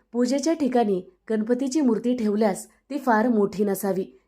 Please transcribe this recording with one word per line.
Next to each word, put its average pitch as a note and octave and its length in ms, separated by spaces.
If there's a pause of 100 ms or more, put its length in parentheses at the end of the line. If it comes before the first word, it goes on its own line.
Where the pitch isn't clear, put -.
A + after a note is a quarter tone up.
(120)
पूजेच्या B3 420
ठिकाणी A#3+ 480 (280)
गणपतीची B3 520
मूर्ती B3 340
ठेवल्यास G#3+ 520
ती - 300
फार A#3+ 300
मोठी G#3 360
नसावी. G3 420 (220)